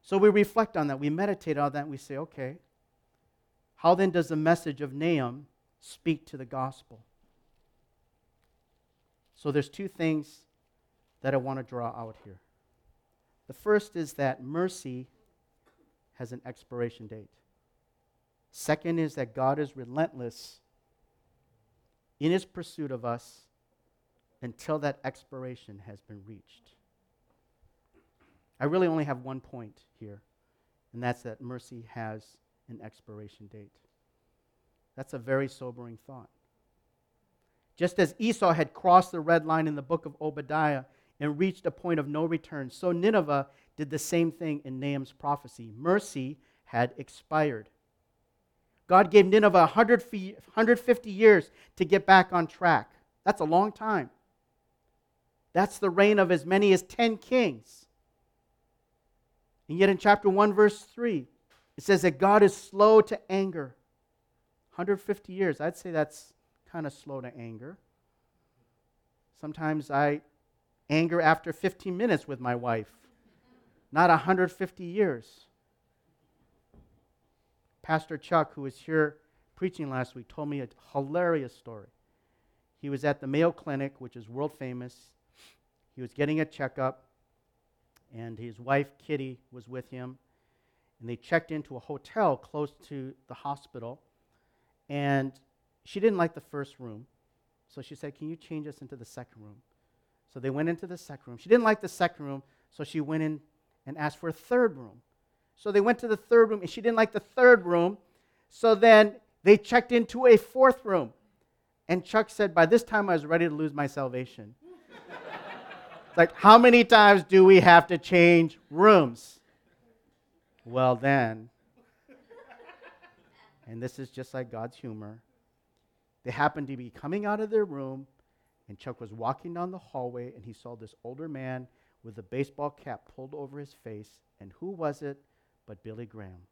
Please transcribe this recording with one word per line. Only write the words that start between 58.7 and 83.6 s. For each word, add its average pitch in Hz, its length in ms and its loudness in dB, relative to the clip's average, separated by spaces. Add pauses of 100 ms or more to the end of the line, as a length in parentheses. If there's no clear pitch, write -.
And 165 60 -6
yet 196 100 4
in 196 80 2
chapter 208 320 2
one, 202 240 2
verse 208 300 2
three, 214 460 -6 (500)
it - 40 -20
says 185 200 2
that 160 160 0
God 202 240 6
is 190 120 4
slow 214 460 4
to 214 180 -2 (140)
anger. 170 420 -6 (960)
Hundred 190 280 -4
fifty 196 320 -10
years, 180 300 -2
I'd 170 160 -6
say 185 120 -14
that's 156 440 -6 (360)
kinda 156 200 -10
slow 139 320 -14
to 123 120 -16
anger. 120 440 -18 (1600)
Sometimes 156 500 -6
I 147 300 0 (720)
anger 165 320 0
after 160 320 0
fifteen 185 420 -8
minutes 202 320 -2
with 135 100 -10
my 123 160 -4
wife, 117 380 -6 (1000)
not 170 200 2
a 165 80 6
hundred 185 340 0
fifty 185 320 -12
years. 170 640 -6 (2250)
Pastor 160 380 -6
Chuck, 147 340 -2
who - 80 -16
was 135 160 -12
here 156 400 -2 (400)
preaching 180 320 -6
last 127 260 -8
week, 120 140 -20
told 147 220 -12
me 143 100 -8
a 120 80 -12 (240)
hilarious 147 640 -4
story. 113 320 -20 (920)
He 143 80 -10
was 139 160 -4
at 143 160 -2
the 139 40 -10
Mayo 151 240 0
Clinic, 139 520 -10